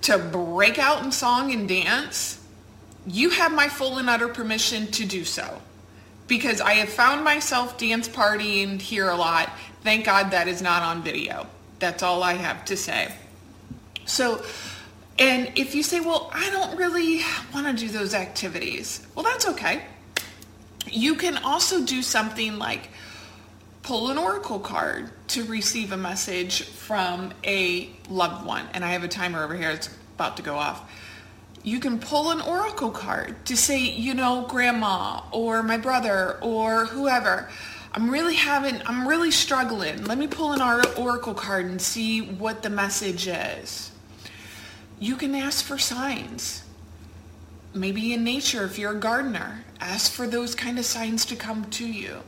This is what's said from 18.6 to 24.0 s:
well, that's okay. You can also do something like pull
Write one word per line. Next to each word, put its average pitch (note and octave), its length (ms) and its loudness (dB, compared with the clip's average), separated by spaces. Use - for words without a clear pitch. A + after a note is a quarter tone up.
well, D#4+ 100 -4
that's A#4+ 240 2
okay. - 360 0
You B3 240 2
can E4+ 240 0
also E4+ 460 2
do B3+ 160 0
something A3 580 0
like - 300 -4
pull A#3+ 280 -2